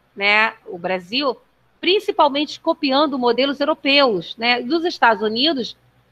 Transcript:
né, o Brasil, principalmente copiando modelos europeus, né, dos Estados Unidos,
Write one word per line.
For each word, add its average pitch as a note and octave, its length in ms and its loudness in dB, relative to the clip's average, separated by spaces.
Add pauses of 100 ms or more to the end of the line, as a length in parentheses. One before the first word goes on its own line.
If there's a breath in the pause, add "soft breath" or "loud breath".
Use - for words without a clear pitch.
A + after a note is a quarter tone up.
(160)
né, G#3+ 380 2 (120)
o F#3 120 -12
Brasil, F#3 580 -4 (420)
principalmente D4+ 800 0
copiando C#4+ 600 0
modelos B3 420 0
europeus, C#4 800 2
né, A#3+ 240 -2
dos D#4 220 -2
Estados A3+ 380 2
Unidos, A#3+ 540 -2 (360)